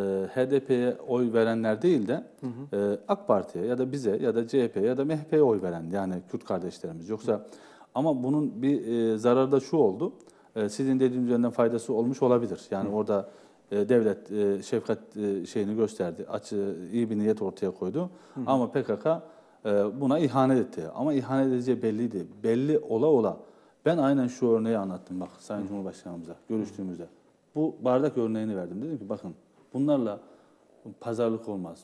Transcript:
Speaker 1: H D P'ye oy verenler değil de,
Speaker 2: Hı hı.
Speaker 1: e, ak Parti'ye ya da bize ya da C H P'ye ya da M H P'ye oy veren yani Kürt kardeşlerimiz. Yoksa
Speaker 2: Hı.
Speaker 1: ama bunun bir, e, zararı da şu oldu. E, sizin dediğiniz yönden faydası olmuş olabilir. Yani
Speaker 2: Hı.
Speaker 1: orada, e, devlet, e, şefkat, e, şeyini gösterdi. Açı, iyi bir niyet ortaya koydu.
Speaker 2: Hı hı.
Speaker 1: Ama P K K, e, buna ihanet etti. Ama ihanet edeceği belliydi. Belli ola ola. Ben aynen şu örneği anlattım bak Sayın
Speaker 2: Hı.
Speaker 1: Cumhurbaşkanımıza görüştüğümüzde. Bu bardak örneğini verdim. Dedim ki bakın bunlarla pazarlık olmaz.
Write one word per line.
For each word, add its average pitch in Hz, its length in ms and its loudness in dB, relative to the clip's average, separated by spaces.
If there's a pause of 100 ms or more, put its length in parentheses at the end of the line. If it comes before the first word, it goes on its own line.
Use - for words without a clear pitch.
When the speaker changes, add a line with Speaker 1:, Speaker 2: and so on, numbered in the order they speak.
(340)
Speaker 1:
H 131 180 0
D 139 80 4
P'ye 123 380 0 (100)
oy 120 260 2
verenler 113 480 2
değil 143 260 4
de, 123 60 0
Speaker 2:
Hı 127 640 -8
hı. 101 160 2
Speaker 1:
e, 101 140 -4
ak 202 200 -2
Parti'ye 92 380 0
ya 123 120 -2
da 127 140 -2
bize 123 260 0
ya 113 180 0
da 117 120 0
C 131 160 2
H 117 40 2
P'ye 104 180 0
ya 127 120 2
da 139 80 0
M 156 120 0
H 147 60 -6
P'ye 151 200 4
oy 110 180 4
veren 85 220 -4 (100)
yani 95 200 -2 (180)
Kürt - 120 -6
kardeşlerimiz. 85 640 -6
Yoksa 107 240 0
Speaker 2:
Hı. 104 80 -2 (540)
Speaker 1:
ama 135 280 0
bunun 135 380 0
bir, 135 260 0
e, 113 300 2
zararı 127 340 4
da 139 80 6
şu 160 180 -2
oldu. 123 360 2 (420)
E, 104 140 0
sizin 131 300 0
dediğiniz 127 300 2
yönden 120 220 2
faydası 117 420 0
olmuş 120 280 0
olabilir. 120 400 2 (100)
Yani 98 180 -2
Speaker 2:
Hı. 101 40 -4
Speaker 1:
orada, 104 360 0 (420)
e, 101 180 0
devlet, 110 420 2
e, 101 320 0
şefkat, 110 360 -2 (180)
e, 98 280 -2
şeyini 107 300 -2
gösterdi. 95 560 -2
Açı, 98 440 -4 (180)
iyi 117 160 0
bir 107 100 -2
niyet 107 220 2
ortaya 95 300 -2
koydu. 131 380 -4 (240)
Speaker 2:
Hı 135 80 -8
hı. - 60 -4
Speaker 1:
Ama 127 240 2
P 135 120 -2
K 104 160 -2
K, 160 220 0 (440)
e, 110 40 -2 (320)
buna 139 180 2
ihanet 131 380 4
etti. 95 260 -2 (120)
Ama 147 180 -2
ihanet 135 340 0
edeceği 123 340 0
belliydi. 110 460 -2 (160)
Belli 135 360 2
ola 120 280 0
ola. 147 300 4 (480)
Ben 110 120 2
aynen 135 300 2
şu 123 220 0
örneği 110 280 2
anlattım 92 420 -6
bak 90 100 -8 (100)
Sayın 104 240 -8
Speaker 2:
Hı. 95 40 -8
Speaker 1:
Cumhurbaşkanımıza 87 680 -10 (140)
görüştüğümüzde. 95 560 -6 (500)
Bu 151 260 0
bardak 127 360 2
örneğini 110 400 -2
verdim. 90 240 -8
Dedim 151 160 -6
ki 104 120 -12
bakın 101 240 -8 (400)
bunlarla 131 460 0 (800)
pazarlık 113 500 -2
olmaz. 92 340 -8